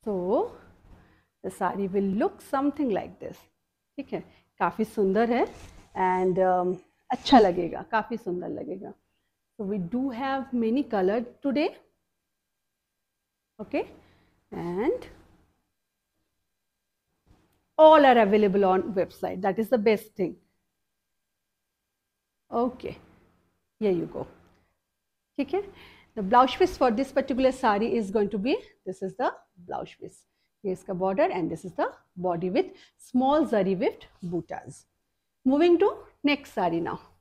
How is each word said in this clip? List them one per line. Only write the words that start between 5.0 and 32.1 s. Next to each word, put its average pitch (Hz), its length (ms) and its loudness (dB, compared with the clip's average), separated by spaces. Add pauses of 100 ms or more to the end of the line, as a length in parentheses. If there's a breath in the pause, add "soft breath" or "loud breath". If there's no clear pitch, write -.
है, 254 140 0 (640 loud breath)
and, 185 400 0
um, 180 280 0 (360)
अच्छा - 280 6
लगेगा, 175 420 2 (100)
काफ़ी 220 260 -4
सुंदर 175 320 -8
लगेगा। 180 440 -12 (680)
So 208 60 -8
we 202 120 -4 (160)
do 262 160 -2
have 269 440 -6
many 240 300 0
color 202 380 0 (240)
today। 285 240 0 (1900)
Okay, 285 240 -6 (680 soft breath)
and 190 560 -4 (2750)
all 311 280 10
are 247 140 6
available 208 460 4
on 190 280 2
website, - 480 -4
that 190 180 -2
is 220 100 -4
the 254 180 2
best 208 280 0
thing। 170 200 -4 (2250)
Okay, - 440 -4 (880)
here 202 120 2
you 165 200 -2
go। - 120 -10 (1120)
ठीक 277 160 -4
है, 392 100 -2 (520 loud breath)
the 220 80 -6
blouse 247 320 4
piece 359 200 0
for 254 160 2
this 262 200 -2
particular 262 400 0
sari 226 440 0
is 202 160 -4
going 208 180 0
to 220 80 -6
be, 262 200 -2 (280)
this 185 160 -10
is 190 140 -8
the 285 160 -2 (360)
blouse - 320 -10
piece. - 260 -20 (400)
ये 190 60 -4
इसका 185 280 -8
border 196 320 0
and - 180 -4
this 165 140 -10
is 180 100 -12
the 349 140 -2 (300)